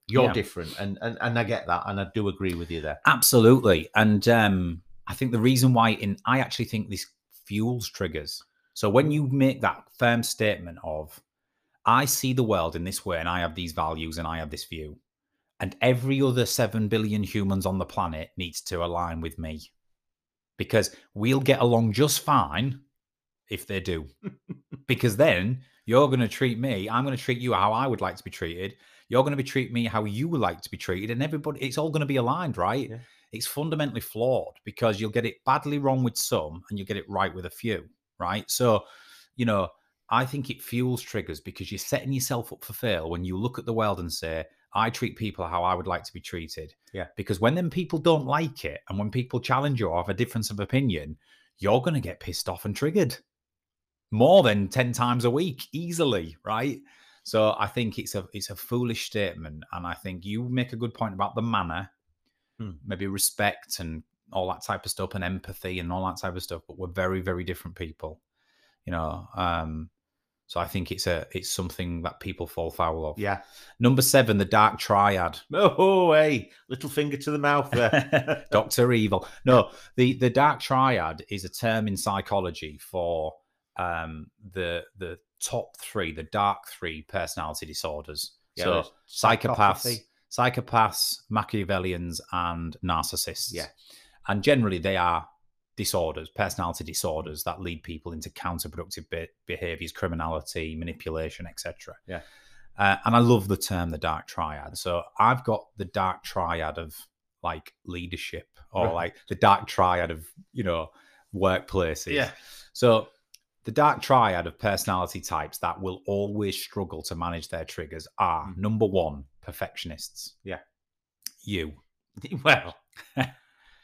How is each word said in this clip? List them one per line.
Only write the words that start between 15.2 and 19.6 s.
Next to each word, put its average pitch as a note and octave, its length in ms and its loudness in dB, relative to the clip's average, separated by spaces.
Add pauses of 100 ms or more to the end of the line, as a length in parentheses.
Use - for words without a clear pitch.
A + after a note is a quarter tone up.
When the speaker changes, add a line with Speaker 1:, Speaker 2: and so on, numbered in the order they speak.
Speaker 2:
and F#2 220 -6
every B2+ 400 2
other B2+ 240 2
seven A2 420 0
billion G#2+ 360 0
humans G2 420 0
on F#2+ 140 0
the F2 60 -4
planet E2 520 -4
needs F2 260 -8
to E2+ 200 -4
align E2+ 380 -4
with D#2+ 180 -8
me, D#2 320 -10 (840)